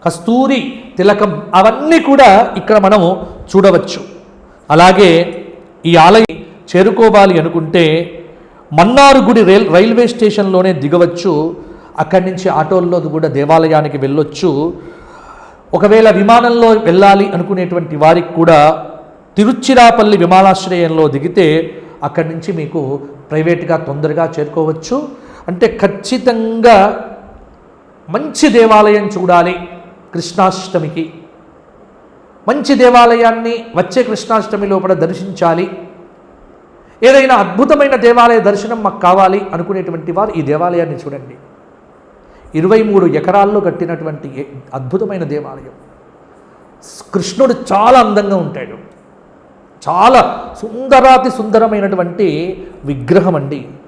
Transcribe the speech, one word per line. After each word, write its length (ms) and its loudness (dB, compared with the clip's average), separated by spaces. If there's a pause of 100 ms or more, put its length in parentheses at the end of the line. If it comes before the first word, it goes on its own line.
కస్తూరి 680 -2 (240)
తిలకం 440 -2 (140)
అవన్నీ 440 2
కూడా 300 4 (280)
ఇక్కడ 200 0
మనము 500 0 (240)
చూడవచ్చు. 500 2 (720)
అలాగే 400 6 (760)
ఈ 100 2
ఆలయం 400 4 (360)
చేరుకోవాలి 680 4
అనుకుంటే 460 -2 (880)
మన్నార్ 440 4
గుడి 260 2
రైల్-, 300 4
రైల్వే 340 2
స్టేషన్లోనే 680 -2
దిగవచ్చు. 600 -2 (680)
అక్కడి 320 0
నుంచి 180 -4
ఆటోల్లో 500 -2
కూడా 280 -4
దేవాలయానికి 720 0
వెళ్ళొచ్చు. 760 -4 (1000)
ఒకవేళ 360 4
విమానంలో 580 2
వెళ్ళాలి 680 4
అనుకునేటువంటి 640 -6
వారికి 380 2
కూడా 260 4 (760)
తిరుచిరాపల్లి 800 2
విమానాశ్రయంలో 880 2
దిగితే 400 0 (560)
అక్కడి 260 -6
నుంచి 300 -10
మీకు 220 -8 (480)
ప్రైవేట్గా 480 -2
తొందరగా 600 -6
చేరుకోవచ్చు. 720 -6 (380)
అంటే 340 -2
ఖచ్చితంగా 960 0 (1300)
మంచి 400 -2
దేవాలయం 680 4
చూడాలి 380 0 (580)
కృష్ణాష్టమికి. 920 -4 (1400)
మంచి 280 0
దేవాలయాన్ని 800 2 (200)
వచ్చే 280 -2
కృష్ణాష్టమి 640 -4
లోపల 260 -2
దర్శించాలి. 760 -4 (1400)
ఏదైనా 320 4
అద్భుతమైన 600 0
దేవాలయ 440 4
దర్శనం 440 -4
మాకు 160 -4
కావాలి 420 2 (120)
అనుకునేటువంటి 580 -8
వారు 260 -4
ఈ 40 -6
దేవాలయాన్ని 540 -4
చూడండి. 400 -16 (1200)
ఇరవై 280 0
మూడు 220 0
ఎకరాల్లో 540 0
కట్టినటువంటి 680 -8 (100)
ఏ-, 60 -12 (300)
అద్భుతమైన 500 -6
దేవాలయం. 520 -12 (1400)
కృష్ణుడు 420 -2 (180)
చాలా 260 4
అందంగా 360 0
ఉంటాడు, 420 -8 (1120)
చాలా 320 4 (400)
సుందరాతి 680 2
సుందరమైనటువంటి 1000 -2 (580)
విగ్రహం 500 0
అండి. 300 -8 (220)